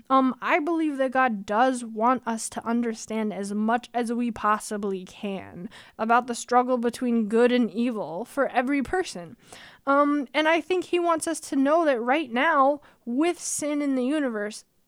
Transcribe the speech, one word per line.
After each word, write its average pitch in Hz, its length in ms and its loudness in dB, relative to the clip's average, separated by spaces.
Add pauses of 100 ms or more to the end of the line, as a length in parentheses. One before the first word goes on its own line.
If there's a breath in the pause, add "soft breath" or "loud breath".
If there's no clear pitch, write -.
Um, 262 320 4
I 254 200 2
believe 311 380 -2
that 262 120 0
God 247 340 0
does 247 400 2
want 226 420 0
us 226 240 -6
to - 160 -10
understand 220 640 -2
as 196 200 -6
much 220 400 0
as 240 200 -2
we 240 180 -2
possibly 208 760 -2
can 190 640 -10 (300 loud breath)
about 233 280 2
the 240 80 -6
struggle 247 440 2
between 233 500 0
good 233 220 6
and 247 200 2
evil 202 540 -4
for 262 240 -2
every 254 340 0
person. 226 540 -6 (480 loud breath)
Um, 285 480 2
and 311 140 2
I 330 140 4
think 359 240 -2
he 349 160 0
wants 339 260 0
us 330 140 -4
to - 160 -6
know 294 280 4
that 269 160 2
right 254 320 0
now, 277 480 4 (240 soft breath)
with 311 360 0
sin 294 420 -4
in 277 140 0
the 247 80 0
universe, 240 600 -4 (240)